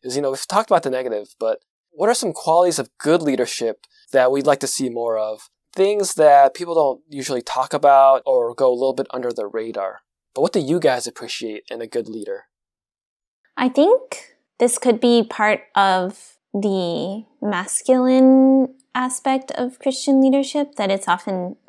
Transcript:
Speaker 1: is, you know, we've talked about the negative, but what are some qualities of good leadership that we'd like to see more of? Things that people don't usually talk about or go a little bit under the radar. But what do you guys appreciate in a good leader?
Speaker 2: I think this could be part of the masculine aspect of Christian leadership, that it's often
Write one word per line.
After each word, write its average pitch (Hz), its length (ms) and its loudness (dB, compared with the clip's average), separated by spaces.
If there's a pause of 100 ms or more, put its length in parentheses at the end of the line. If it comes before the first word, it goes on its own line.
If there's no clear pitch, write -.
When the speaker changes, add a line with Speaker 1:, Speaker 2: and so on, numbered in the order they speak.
Speaker 1:
is, 127 120 -10
you 147 60 -2
know, 135 80 -2
we've - 160 -8
talked 208 240 -2
about 180 140 2
the 135 60 -2
negative, 120 500 -6
but 113 180 -2 (320)
what 185 180 -2
are 240 60 0
some 208 180 -4
qualities 165 460 0
of 127 100 -8 (100)
good 160 220 2
leadership 123 640 -4 (280)
that 127 200 4
we'd 139 140 -2
like 143 140 2
to 139 80 -6
see 131 200 -4
more 117 300 -4
of? 107 320 -8 (240)
Things 196 400 0
that 139 400 6
people 170 220 -8
don't 139 320 0
usually 131 340 -6
talk - 320 -6
about 135 520 6
or 120 280 0
go 131 180 2
a - 20 0
little 131 200 -2
bit 135 160 -6
under 123 220 -8
the 113 140 -8
radar. 110 540 -8 (340)
But 131 80 -2
what - 100 -2
do 156 80 0
you 151 200 -2
guys 127 280 0
appreciate 113 640 -12
in 113 100 -12
a 117 80 -10
good 113 200 -6
leader? 101 360 -12 (1120)
Speaker 2:
I 254 120 -2
think 349 680 0 (220)
this 240 200 0
could 233 220 0
be 240 220 4
part 214 380 -2 (160)
of 190 640 -2 (160)
the 196 680 -4 (180)
masculine 262 1300 2 (200)
aspect 262 580 -4
of 254 260 -8
Christian 269 420 0
leadership, 277 560 0
that 196 140 -4
it's 190 160 -2
often 190 500 -4 (120)